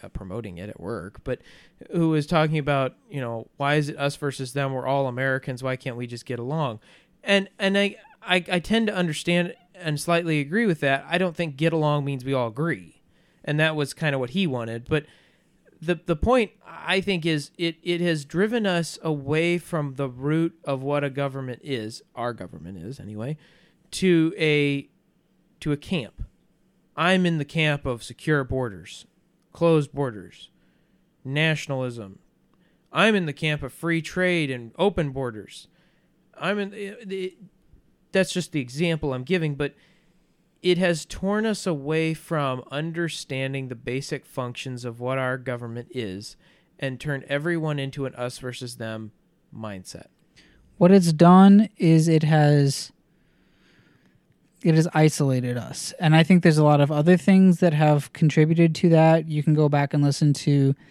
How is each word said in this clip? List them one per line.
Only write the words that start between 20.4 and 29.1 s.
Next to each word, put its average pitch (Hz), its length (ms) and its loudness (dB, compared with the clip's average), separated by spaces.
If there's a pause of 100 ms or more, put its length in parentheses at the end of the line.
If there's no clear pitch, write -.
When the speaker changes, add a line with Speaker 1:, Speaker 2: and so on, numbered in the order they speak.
Speaker 1:
of 135 180 -4
what 143 220 -2
a 143 60 -4
government 135 540 -8
is, 117 380 -8 (140)
our 120 180 -6
government 90 440 -14
is 113 220 -14
anyway, 107 360 -8 (560)
to 170 460 2
a, 147 520 0 (720)
to 147 140 -2
a 143 40 -4
camp. 147 460 -8 (720)
I'm 180 300 2
in 170 120 0
the 143 80 -4
camp 151 400 -2
of 120 180 -6
secure 143 420 -2
borders, 120 640 -8 (440)